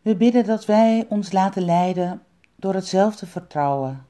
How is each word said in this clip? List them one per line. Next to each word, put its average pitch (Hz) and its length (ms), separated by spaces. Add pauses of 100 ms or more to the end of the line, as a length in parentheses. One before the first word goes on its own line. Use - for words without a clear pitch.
We 220 140
bidden 233 300
dat 214 200
wij 226 440
ons 202 220
laten 190 340
leiden 180 580 (320)
door 190 180
hetzelfde 190 520
vertrouwen 139 840